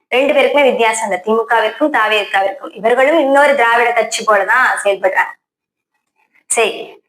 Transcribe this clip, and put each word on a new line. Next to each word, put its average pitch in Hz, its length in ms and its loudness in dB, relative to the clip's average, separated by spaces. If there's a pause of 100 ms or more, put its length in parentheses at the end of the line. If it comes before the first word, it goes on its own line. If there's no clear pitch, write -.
ரெண்டு 277 240 0
பேருக்குமே 285 300 2
வித்தியாசம் 226 480 0
இல்ல, 180 140 -4
திமுகவிற்கும் 226 680 0
தாவேக்காவிற்கும். 202 800 -2
இவர்களும் 254 440 2
இன்னொரு 277 360 2
திராவிட 233 380 0
கட்சி 226 320 -2
போலதான் 214 580 2
செயல்படுறாங்க. 190 480 -2 (1160)
சரி, - 600 -4